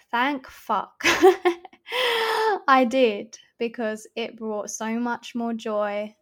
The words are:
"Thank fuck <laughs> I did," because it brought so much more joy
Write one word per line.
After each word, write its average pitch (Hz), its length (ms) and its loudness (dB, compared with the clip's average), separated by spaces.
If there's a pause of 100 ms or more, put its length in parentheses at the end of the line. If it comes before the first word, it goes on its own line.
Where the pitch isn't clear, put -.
(120)
"Thank 269 360 0
fuck - 540 -6
<laughs> 440 1700 2
I 262 220 6
did," 226 480 0 (200)
because 226 480 -6 (100)
it 226 220 -8
brought 214 320 -8
so 220 300 -4
much 240 360 -6
more 233 180 -4
joy 208 680 -4